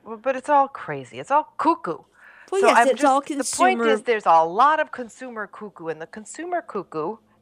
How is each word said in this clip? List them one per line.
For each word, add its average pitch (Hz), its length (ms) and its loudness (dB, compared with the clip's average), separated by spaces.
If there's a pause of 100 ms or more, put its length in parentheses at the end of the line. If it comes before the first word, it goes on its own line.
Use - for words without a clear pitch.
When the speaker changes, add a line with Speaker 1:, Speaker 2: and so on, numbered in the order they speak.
Speaker 1:
Well, 220 140 -14
but 254 180 -4
it's 262 140 -8
all 277 180 4
crazy. 139 520 -12
It's 147 120 -6
all 302 260 0
cuckoo. 320 420 -2 (520)
Speaker 2:
Well, 392 100 0
Speaker 1:
So 381 60 4
Speaker 2:
yes, 302 100 6
Speaker 1:
I'm 240 100 6
Speaker 2:
it's 254 160 0
all 277 180 4
Speaker 1:
just, 277 60 -10 (240)
the - 60 -8
point 359 220 2
Speaker 2:
consumer 226 140 2
Speaker 1:
is 214 100 -2
there's 220 220 -2
a 165 180 6
lot 247 360 2
of 302 120 -4
consumer 233 540 -12
cuckoo, 180 440 -14
and 156 120 -6
the 160 60 -14
consumer 330 560 -8
cuckoo, 175 540 -8 (240)